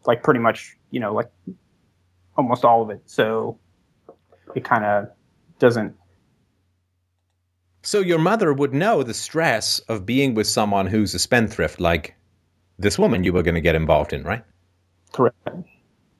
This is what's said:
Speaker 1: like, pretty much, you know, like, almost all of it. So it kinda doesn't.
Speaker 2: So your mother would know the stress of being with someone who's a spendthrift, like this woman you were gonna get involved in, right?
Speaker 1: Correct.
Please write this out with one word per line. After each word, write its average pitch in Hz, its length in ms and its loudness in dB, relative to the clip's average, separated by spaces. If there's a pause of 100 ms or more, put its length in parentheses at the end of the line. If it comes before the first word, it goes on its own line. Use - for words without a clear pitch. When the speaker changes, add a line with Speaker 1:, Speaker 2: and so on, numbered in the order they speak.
Speaker 1:
like, 120 160 0
pretty 127 180 2
much, - 360 -2 (140)
you 127 100 -6
know, 104 140 -6
like, 117 160 -4 (1040)
almost 123 280 0
all 117 180 6
of 107 80 -6
it. 98 160 -12
So 113 520 -2 (960)
it - 140 -8
kinda 104 420 0 (480)
doesn't. 113 360 2 (1900)
Speaker 2:
So 208 180 -2
your 175 180 2
mother 180 340 2
would 135 220 0
know 175 280 0
the 113 120 -6
stress 147 640 -2 (100)
of 107 180 -4
being 127 280 0
with 107 120 2
someone 101 400 0
who's 104 280 0
a 90 40 -6
spendthrift, 107 640 -2
like 85 340 -2 (640)
this 101 200 0
woman 196 260 2
you 92 80 2
were 90 100 2
gonna 85 180 0
get 80 140 2
involved 78 380 2
in, 69 100 -8
right? 98 220 -6 (680)
Speaker 1:
Correct. - 240 0 (840)